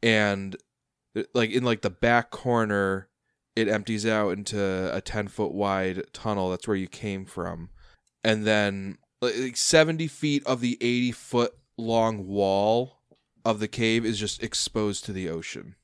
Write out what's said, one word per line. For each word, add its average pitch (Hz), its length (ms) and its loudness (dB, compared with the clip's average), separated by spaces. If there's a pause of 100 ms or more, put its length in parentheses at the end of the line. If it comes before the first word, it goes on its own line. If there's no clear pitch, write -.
and, 101 540 2 (760)
like, 113 180 2
in, 123 140 2
like, 117 180 0
the - 80 0
back 117 400 2
corner, 101 760 0 (480)
it 113 120 2
empties 107 360 -2
out 107 260 2
into 95 640 -2
a 98 60 -2
ten 104 280 -6
foot 104 240 -2
wide 95 500 0 (100)
tunnel. 101 380 -2
That's 92 180 -6
where 107 80 2
you 95 120 -4
came 95 360 -8
from. 87 460 -8 (540)
And 107 220 2
then, 101 520 0 (240)
like, 120 160 0
like, 127 180 -4
seventy 160 520 4
feet 143 380 0
of 127 140 0
the 123 200 0
eighty 123 320 0
foot 120 400 -2 (240)
long 113 500 0
wall 101 720 2 (460)
of 110 160 2
the 107 80 -2
cave 113 360 2
is 110 140 -2
just 104 240 -6
exposed 107 600 -4
to 107 80 -8
the 92 180 -4
ocean. 82 540 -10